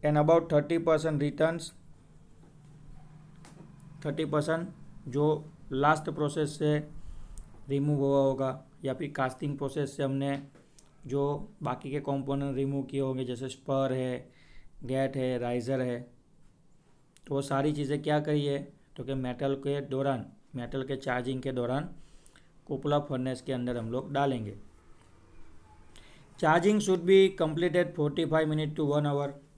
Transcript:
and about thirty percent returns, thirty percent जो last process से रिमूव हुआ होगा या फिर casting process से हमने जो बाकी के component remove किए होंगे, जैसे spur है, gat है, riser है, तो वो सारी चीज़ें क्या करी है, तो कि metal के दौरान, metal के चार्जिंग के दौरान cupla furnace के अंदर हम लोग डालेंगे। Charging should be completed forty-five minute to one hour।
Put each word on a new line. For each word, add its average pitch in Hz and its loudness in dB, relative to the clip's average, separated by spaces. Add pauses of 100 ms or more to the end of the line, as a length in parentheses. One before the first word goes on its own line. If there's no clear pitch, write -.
and 151 4
about 165 6
thirty 147 4
percent 156 4
returns, 156 0 (2250)
thirty 151 -2
percent 156 0 (400)
जो 143 0 (480)
last 151 4
process 151 -2
से 151 2 (920)
रिमूव 143 2
हुआ 139 4
होगा 135 2 (340)
या 131 -2
फिर 143 -6
casting 143 -2
process 143 -4
से 151 0
हमने 139 -2 (640)
जो 135 -2 (420)
बाकी 127 -4
के 143 -2
component 139 -2
remove 139 -2
किए 139 -4
होंगे, 131 -2
जैसे 123 -6
spur 135 -2
है, 127 -4 (540)
gat 131 0
है, 127 0
riser 123 0
है, 123 -2 (1300)
तो 139 -4
वो 139 0
सारी 143 2
चीज़ें 147 -2
क्या 151 2
करी 151 0
है, 139 0 (380)
तो 123 -8
कि 135 -6
metal 131 -2
के 139 0
दौरान, 135 0 (300)
metal 127 -4
के 135 -2
चार्जिंग 127 -2
के 135 -4
दौरान 123 -2 (760)
cupla 147 0
furnace 131 -4
के - -6
अंदर 123 -2
हम 113 -6
लोग 131 -4
डालेंगे। 127 -2 (1800)
Charging 175 6
should 185 2
be 190 10 (200)
completed 170 2
forty-five 156 2
minute 151 0
to 156 0
one 147 2
hour। 143 0 (280)